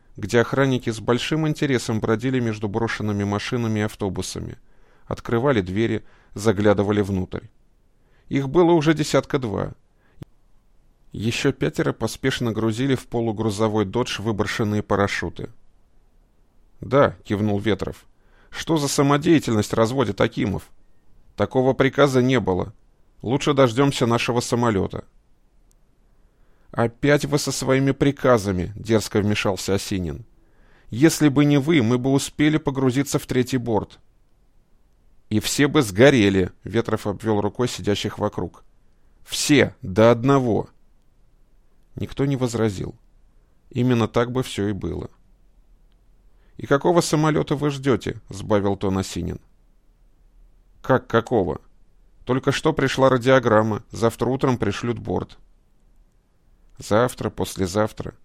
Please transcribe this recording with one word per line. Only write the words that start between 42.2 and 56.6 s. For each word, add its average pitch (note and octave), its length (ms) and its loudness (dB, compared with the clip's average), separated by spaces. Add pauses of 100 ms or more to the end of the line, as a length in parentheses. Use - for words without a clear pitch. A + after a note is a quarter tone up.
не C#3 120 0
возразил. A2 580 -2 (720)
Именно B2 380 2
так A#2+ 240 0
бы B2+ 120 -2
всё G2+ 260 -4
и G#2+ 40 -4
было. E2 360 -8 (1500)
"И - 100 -12
какого E3+ 360 4
самолёта D#3 540 0
вы D3 160 -2
ждёте?" C3+ 580 -2
сбавил G2 480 -2
тон F#2+ 200 -2
Осинин. F2 440 -6 (1400)
"Как - 260 0
какого? A2 520 0 (640)
Только C3 280 0
что D3+ 200 0
пришла C3+ 380 2
радиограмма, A#2+ 800 4
завтра A2+ 360 0
утром C3 300 0
пришлют A2 400 -4
борт". F#2+ 400 -6 (1400)